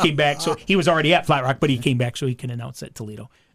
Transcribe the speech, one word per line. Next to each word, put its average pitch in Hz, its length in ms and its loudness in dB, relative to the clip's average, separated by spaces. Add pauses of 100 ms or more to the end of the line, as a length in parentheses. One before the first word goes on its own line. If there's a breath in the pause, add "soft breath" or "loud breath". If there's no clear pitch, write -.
came 151 120 2
back. 147 260 0
So 156 140 -2 (120)
he 196 80 4
was 165 120 2
already 160 260 4
at 165 120 2
Flat 143 180 2
Rock, 131 160 0
but 147 120 2
he 127 80 2
came 127 180 0
back 120 180 -2
so 139 120 -4
he 127 80 -2
can 123 160 -10
announce 120 320 -10
at 127 100 -16
Toledo. 107 360 -14 (260 soft breath)